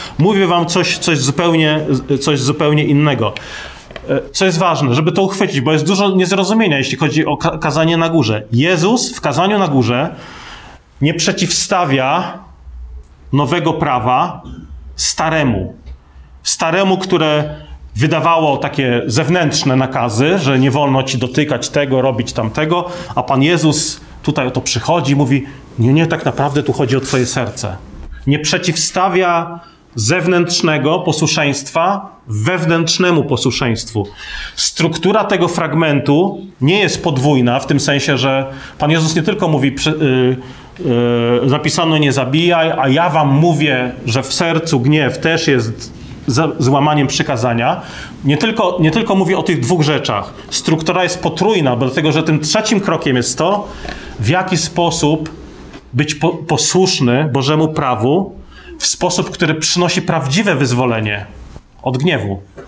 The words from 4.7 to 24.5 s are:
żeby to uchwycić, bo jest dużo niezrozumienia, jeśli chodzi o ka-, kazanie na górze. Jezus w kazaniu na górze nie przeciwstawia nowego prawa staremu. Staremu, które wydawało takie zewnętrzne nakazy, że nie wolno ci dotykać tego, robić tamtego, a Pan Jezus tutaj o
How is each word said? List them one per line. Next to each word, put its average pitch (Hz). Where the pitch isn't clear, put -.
żeby 160
to 196
uchwycić, 190
bo 151
jest 151
dużo 196
niezrozumienia, 185
jeśli 135
chodzi 151
o 196
ka-, 160
kazanie 160
na 165
górze. 110
Jezus 175
w -
kazaniu 175
na 185
górze 131
nie 151
przeciwstawia 170
nowego 151
prawa 143
staremu. 135
Staremu, 185
które 156
wydawało 156
takie 131
zewnętrzne 147
nakazy, 131
że 135
nie 131
wolno 135
ci 127
dotykać 127
tego, 135
robić 127
tamtego, 156
a 123
Pan 135
Jezus 156
tutaj 147
o 127